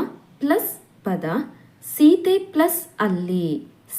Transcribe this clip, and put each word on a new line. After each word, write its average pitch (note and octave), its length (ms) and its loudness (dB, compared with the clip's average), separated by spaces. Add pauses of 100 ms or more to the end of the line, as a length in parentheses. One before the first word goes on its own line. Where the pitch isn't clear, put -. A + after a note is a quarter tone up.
(400)
ಪ್ಲಸ್ - 640 -4
ಪದ, E3 220 -4 (720)
ಸೀತೆ F4 400 6
ಪ್ಲಸ್ E4+ 500 -2 (120)
ಅಲ್ಲಿ, F3+ 680 -2 (320)